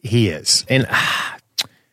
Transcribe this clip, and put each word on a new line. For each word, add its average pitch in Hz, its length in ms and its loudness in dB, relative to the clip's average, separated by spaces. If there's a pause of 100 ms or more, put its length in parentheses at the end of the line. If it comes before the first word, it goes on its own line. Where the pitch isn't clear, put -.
He 113 280 2
is. - 400 -2
And, 131 200 4
ah, - 480 -2 (560)